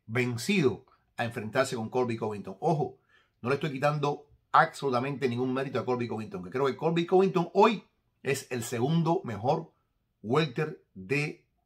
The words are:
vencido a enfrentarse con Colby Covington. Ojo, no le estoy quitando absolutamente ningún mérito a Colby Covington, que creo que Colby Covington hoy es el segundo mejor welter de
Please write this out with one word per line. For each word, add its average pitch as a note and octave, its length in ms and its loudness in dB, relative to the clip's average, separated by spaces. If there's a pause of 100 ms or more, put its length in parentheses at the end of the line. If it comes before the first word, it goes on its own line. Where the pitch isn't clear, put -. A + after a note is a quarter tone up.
vencido B2 760 2 (320)
a A#2+ 80 -2
enfrentarse A#2+ 520 -2
con A2+ 120 -4
Colby A#2 280 0
Covington. G#2 440 -6
Ojo, D#3 380 0 (420)
no A2+ 80 -6
le C#3 60 2
estoy D3 180 -4
quitando D3 540 -2 (260)
absolutamente C#3 760 2
ningún B2+ 260 -2
mérito C3+ 240 -2
a G#2+ 60 -2
Colby A#2+ 240 -2
Covington, G#2+ 340 -8
que F2+ 80 -12
creo C3+ 160 0
que B2 100 0
Colby E3 300 0
Covington F3+ 480 4
hoy G#3 320 4 (360)
es C3+ 280 -2
el A#2+ 120 -4
segundo D#3 640 0
mejor A#2+ 480 -2 (480)
welter D3+ 720 -2
de C#3 540 -4 (200)